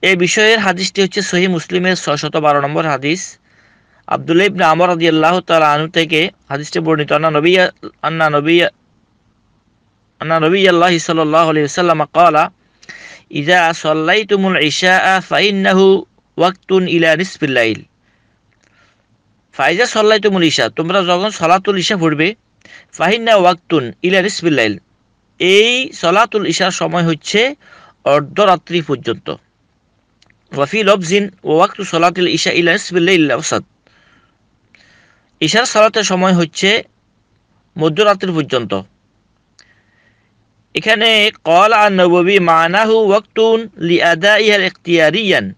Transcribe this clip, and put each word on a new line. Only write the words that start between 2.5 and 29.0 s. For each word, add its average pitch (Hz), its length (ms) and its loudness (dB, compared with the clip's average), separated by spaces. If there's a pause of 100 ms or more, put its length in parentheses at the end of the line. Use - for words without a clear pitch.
নম্বর 151 260 -4
হাদিস। 147 520 -6 (680)
আব্দুল্লাহ 160 400 0
ইবনে 190 180 -2
আমর 165 240 2
রাদিয়াল্লাহু 165 520 0
তাআলা 160 320 2
আনহু 156 160 -2
থেকে 165 420 -2 (180)
হাদিসটি 147 320 -8
বর্ণিত, 156 320 -2
আন্না 151 180 0
নবী, 160 280 2 (440)
আন্না 156 280 -2
নবী, 151 320 0 (1600)
আন্না 160 200 -2
নবী 190 280 2
আল্লাহ 175 300 2
সাল্লাল্লাহু 160 520 0
আলাইহি 156 120 0
ওয়াসাল্লাম 160 420 0
ক্বালা, 165 480 2 (760)
"ইযা 165 420 0
সাল্লাইতুমুল 185 840 0
ইশাআ 185 640 0
ফাইন্নাহু 190 840 2 (340)
ওয়াক্তুন 185 500 -2
ইলা 160 280 2
নিসফিল 160 340 -6
লাইল।" 117 320 -2 (1700)
"ফাইজা 170 340 0
সাল্লাইতুমুল 214 580 0
ইশা", 135 240 0
তোমরা 175 360 -4
যখন 180 260 -2
সালাতুল 190 480 0
ইশা 202 180 -4
পড়বে, 165 380 0 (580)
"ফাইন্না 226 420 0
ওয়াক্তুন 175 580 0 (100)
ইলা 185 200 0
নিসফিল 170 320 -2
লাইল", 107 240 -2 (600)
এই 226 540 2
সালাতুল 202 540 0
ইশার 180 240 -2
সময় 170 320 -4
হচ্ছে 202 520 -2 (500)
অর্ধরাত্রি 160 800 0
পর্যন্ত। 131 460 -6 (1300)